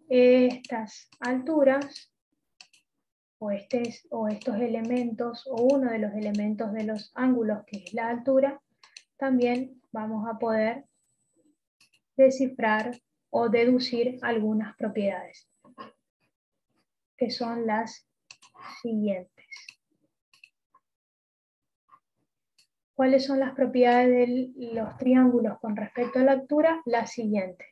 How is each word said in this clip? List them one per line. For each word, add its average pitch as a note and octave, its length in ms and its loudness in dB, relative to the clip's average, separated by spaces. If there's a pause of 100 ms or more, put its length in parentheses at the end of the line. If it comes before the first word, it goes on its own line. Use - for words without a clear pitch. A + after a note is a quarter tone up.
estas B3 1120 2
alturas, C4+ 960 0 (1300)
o, G#3 120 -4
este A#3+ 360 -4
es, - 220 -16
o A3+ 160 -4
estos G#3+ 300 -6
elementos, A#3+ 920 -4
o A#3 160 -4
uno C4 280 4
de A3+ 80 -4
los G#3 160 -4
elementos G#3 580 -4
de A3 120 -6
los G#3+ 300 -8
ángulos, A#3 520 0
que G3+ 120 -14
es - 160 -16
la A3+ 140 -4
altura, C4+ 520 0 (560)
también B3+ 640 -2 (120)
vamos A3 360 -6
a A3 100 -8
poder A3+ 480 -2 (1300)
descifrar A#3+ 840 2 (320)
o A#3 180 0
deducir B3 720 0
algunas G#3+ 540 -2
propiedades, G3 720 -6 (1700)
que A3+ 140 -2
son A#3 360 -6
las A3 420 -6 (720)
siguientes. G#3 640 -6 (3500)
¿Cuáles C4 300 4
son C4+ 140 0
las C4+ 160 -2
propiedades B3 540 4
de B3 640 0
los A3 220 -8
triángulos B3 640 4
con G#3+ 160 -6
respecto B3 420 -4
a B3+ 60 4
la C4+ 80 6
altura? D4+ 540 2
La A#3 200 0
siguiente. G#3 640 -4